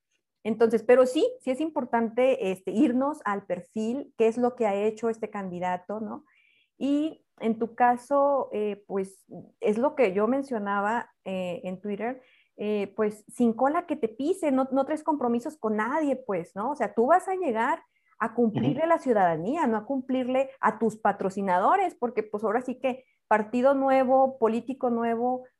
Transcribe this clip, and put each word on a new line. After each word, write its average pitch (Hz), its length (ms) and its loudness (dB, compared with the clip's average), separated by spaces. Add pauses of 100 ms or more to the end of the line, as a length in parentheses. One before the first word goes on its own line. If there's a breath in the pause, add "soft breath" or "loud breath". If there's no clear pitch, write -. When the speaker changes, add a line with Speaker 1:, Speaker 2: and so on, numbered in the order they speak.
(440)
Speaker 1:
Entonces, 220 380 2
pero 254 240 6
sí, 311 200 0 (140)
sí 254 100 -6
es 262 120 -2
importante, 247 880 0
este, 185 220 -6
irnos 262 520 2
al 202 220 -4
perfil, 220 720 -6
qué 220 80 4
es 226 100 2
lo 247 200 0
que 226 100 0
ha 196 80 0
hecho 214 340 -2
este 220 220 -6
candidato, 180 720 -6
¿no? 220 260 -12 (500 soft breath)
Y 294 480 -2 (160)
en 226 180 -2
tu 226 160 -4
caso, 262 800 2
eh, 208 340 -6
pues, 190 380 -6 (360)
es 208 180 0
lo 285 160 0
que 233 180 2
yo 208 140 0
mencionaba, 226 840 -2 (140)
eh, 185 400 -6
en 185 160 -8
Twitter, 208 400 -6 (360 soft breath)
eh, 208 380 -4
pues, 214 340 -4
sin 233 240 2
cola 285 340 0
que 302 100 -4
te 220 120 -2
pise, 294 440 -2
no, 262 180 2
no 269 140 2
traes 302 180 -4
compromisos 277 540 -2
con 214 200 -2
nadie, 269 400 0
pues, 185 380 -6
¿no? 220 180 -4
O 285 40 -8
sea, 226 180 -4
tú 226 120 2
vas 359 200 4
a 381 80 -2
llegar 285 480 -2 (380)
a 220 140 -2
cumplirle 233 480 2
Speaker 2:
Ujú. - 20 0
Speaker 1:
a - 20 2
la 330 120 4
ciudadanía, 214 680 2
no 220 100 2
a 214 100 -6
cumplirle 262 640 -2 (100)
a - 180 2
tus 220 180 0
patrocinadores, 202 960 0
porque, 233 280 -4
pues, 214 220 -6
ahora 214 160 0
sí 247 180 -8
que 254 260 -4 (220 loud breath)
partido 247 480 4
nuevo, 262 640 4
político 233 520 0
nuevo, 233 560 -2 (140)